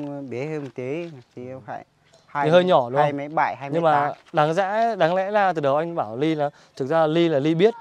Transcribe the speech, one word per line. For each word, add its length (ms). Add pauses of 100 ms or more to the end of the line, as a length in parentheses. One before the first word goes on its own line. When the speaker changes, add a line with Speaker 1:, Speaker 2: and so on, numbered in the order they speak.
(300)
Speaker 1:
bé 160
hơn 180
một 120
tí 300 (300)
thì 120
em 180
phải 200 (420)
hai 200
Speaker 2:
Thì 40
hơi 120
Speaker 1:
mét, 60
Speaker 2:
nhỏ 200
đúng 80
không? 60
Speaker 1:
hai 100
mét 180
bảy, 260 (140)
Speaker 2:
Nhưng 120
mà 160
Speaker 1:
hai 100
mét 80
tám. 60 (100)
Speaker 2:
đáng 220
lẽ, 400
đáng 200
lẽ 160
là 220
từ 80
đầu 160
anh 180
bảo 220
Ly 180
là, 140 (260)
thực 100
ra 220
Ly 220
là 100
Ly 160
biết, 260